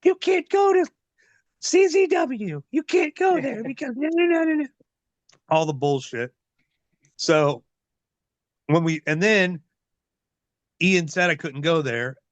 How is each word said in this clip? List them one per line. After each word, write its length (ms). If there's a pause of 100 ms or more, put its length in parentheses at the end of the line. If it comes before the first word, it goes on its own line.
You 120
can't 340
go 240
to 120 (720)
C 280
Z 200
W. 640
You 120
can't 320
go 240
there 240
because 320
no, 160
no, 140
no, 180
no, 100
no. 140 (840)
All 160
the 80
bullshit. 600 (840)
So 460 (1040)
when 160
we, 220
and 160
then 400 (1200)
Ian 260
said 220
I 60
couldn't 260
go 200
there. 340 (160)